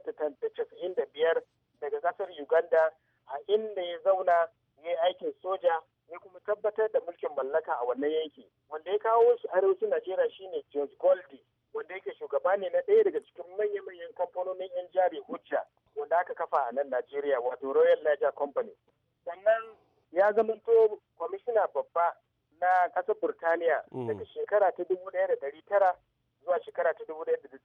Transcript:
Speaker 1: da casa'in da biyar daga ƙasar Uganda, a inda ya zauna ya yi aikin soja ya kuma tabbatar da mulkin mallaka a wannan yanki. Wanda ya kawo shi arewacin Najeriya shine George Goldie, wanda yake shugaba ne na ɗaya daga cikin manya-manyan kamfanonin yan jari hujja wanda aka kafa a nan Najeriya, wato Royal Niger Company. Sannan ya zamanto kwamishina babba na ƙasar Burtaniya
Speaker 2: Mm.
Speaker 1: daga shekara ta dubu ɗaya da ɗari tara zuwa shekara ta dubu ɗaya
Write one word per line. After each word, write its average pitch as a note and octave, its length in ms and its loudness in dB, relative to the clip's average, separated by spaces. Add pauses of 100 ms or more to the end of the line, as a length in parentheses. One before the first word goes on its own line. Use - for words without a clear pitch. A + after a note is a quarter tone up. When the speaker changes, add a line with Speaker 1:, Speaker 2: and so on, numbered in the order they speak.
Speaker 1:
da D#3 80 -8
casa'in - 800 -8
da D#3+ 100 -2 (100)
biyar E3 280 0 (380)
daga D3 200 -6
ƙasar F3 280 -4 (120)
Uganda, D#3+ 500 2 (380)
a C3+ 80 -10 (120)
inda G#3 340 -2
ya F3 220 -8
zauna F3+ 440 4 (340)
ya E3 80 -8
yi F3 60 0
aikin E3+ 360 -2 (100)
soja F3 400 0 (260)
ya E3+ 100 -14
kuma F3+ 220 -20
tabbatar G#3+ 520 -2
da - 80 2
mulkin - 360 -8
mallaka D3 440 -2
a A#2+ 40 -2
wannan C3+ 260 -2
yanki. D#3 360 -6 (220)
Wanda D#3 220 -12
ya G#3 80 0
kawo A#3 380 4
shi - 120 -10
arewacin F#3+ 420 2
Najeriya F3 420 -2
shine E3+ 300 -12 (100)
George C#3+ 260 -6
Goldie, F3+ 460 0 (300)
wanda - 200 -8
yake F#3+ 240 -10
shugaba D3+ 400 0
ne F#3+ 100 -6
na F3 120 0
ɗaya G#3 240 6
daga F3+ 160 2
cikin - 240 -18 (140)
manya-manyan F#3 580 -6
kamfanonin F#3 600 -6
yan F3+ 180 -8
jari F3 340 2
hujja - 340 -6 (340)
wanda F3 220 -2
aka F3+ 160 -4
kafa D#3+ 340 -2
a C#3 40 -8
nan C#3 180 -4
Najeriya, C3+ 500 -2
wato B2+ 340 -6
Royal D#3+ 280 6
Niger D3+ 300 2
Company. B2+ 400 -6 (520)
Sannan A3+ 520 -2 (360)
ya G3 200 4
zamanto A3 680 4 (200)
kwamishina G3 560 0
babba D#3 420 -2 (440)
na F3+ 340 4
ƙasar F#3 260 -2
Burtaniya E3 600 0 (100)
Speaker 2:
Mm. B2+ 160 -6
Speaker 1:
daga G2+ 180 -4
shekara F#3 500 0
ta - 80 -6
dubu F#4 260 -4
ɗaya F#3+ 180 0
da C5 60 2
ɗari - 340 -8
tara - 280 4 (480)
zuwa F3 200 0
shekara E3 300 -2
ta D#3 140 -12
dubu D#3+ 160 -10
ɗaya E3 140 0 (260)